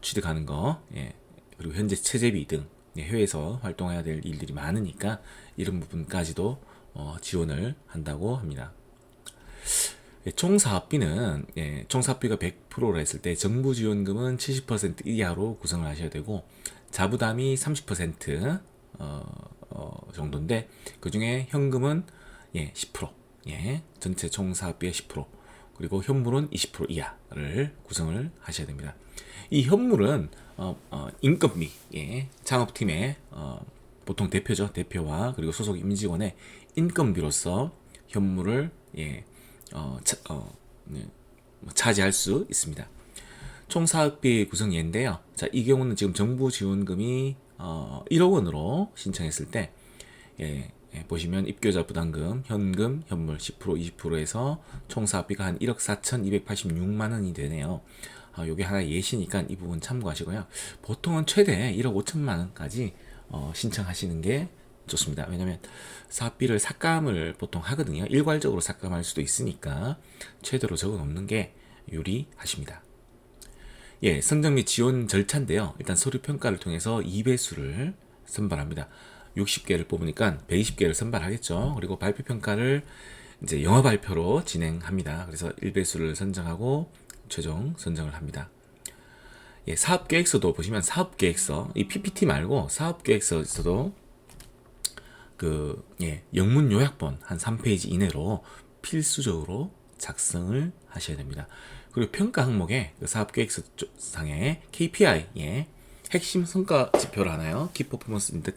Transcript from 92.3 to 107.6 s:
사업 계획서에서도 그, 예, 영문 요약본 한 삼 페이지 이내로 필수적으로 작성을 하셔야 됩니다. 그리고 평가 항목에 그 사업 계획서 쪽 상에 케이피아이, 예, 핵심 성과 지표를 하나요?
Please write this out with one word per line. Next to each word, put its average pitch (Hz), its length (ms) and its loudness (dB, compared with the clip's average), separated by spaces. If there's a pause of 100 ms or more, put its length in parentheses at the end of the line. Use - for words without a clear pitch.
사업 165 320 -4
계획서에서도 95 920 2 (1400)
그, 76 500 -2 (160)
예, 78 220 -2 (100)
영문 117 360 6
요약본 101 520 4
한 90 160 -6
삼 113 200 -2
페이지 101 300 2
이내로 90 560 2 (380)
필수적으로 120 920 -2 (240)
작성을 113 760 -2 (140)
하셔야 - 300 -8
됩니다. 71 300 -8 (460)
그리고 117 200 2
평가 202 300 2
항목에 107 580 2
그 - 60 -8
사업 107 260 -2
계획서 - 300 0 (140)
쪽 - 200 -8
상에 82 640 -2 (100)
케이피아이, 160 560 6 (100)
예, 95 300 -2 (420)
핵심 175 340 2
성과 175 540 2
지표를 95 320 0
하나요? 80 420 -2